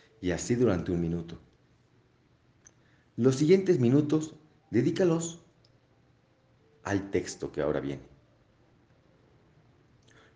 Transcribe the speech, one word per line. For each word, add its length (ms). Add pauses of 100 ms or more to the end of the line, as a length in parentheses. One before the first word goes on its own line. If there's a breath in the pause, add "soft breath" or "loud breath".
(200 soft breath)
Y 120
así 220
durante 380
un 80
minuto. 380 (1800 soft breath)
Los 200
siguientes 440
minutos, 540 (360)
dedícalos 720 (1400)
al 280
texto 420
que 100
ahora 180
viene. 220 (2250 soft breath)